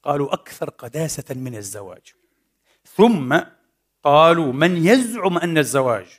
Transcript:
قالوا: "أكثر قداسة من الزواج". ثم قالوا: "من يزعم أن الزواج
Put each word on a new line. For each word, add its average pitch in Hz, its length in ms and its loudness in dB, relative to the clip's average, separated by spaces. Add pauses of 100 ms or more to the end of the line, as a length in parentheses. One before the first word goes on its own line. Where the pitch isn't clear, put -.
قالوا: 143 300 -4
"أكثر - 360 -8
قداسة 143 640 -10
من 127 200 -10
الزواج". 101 580 -16 (840)
ثم 170 440 4 (640)
قالوا: 156 500 4
"من 165 340 0
يزعم 220 500 0
أن 165 200 -2
الزواج 123 480 0 (140)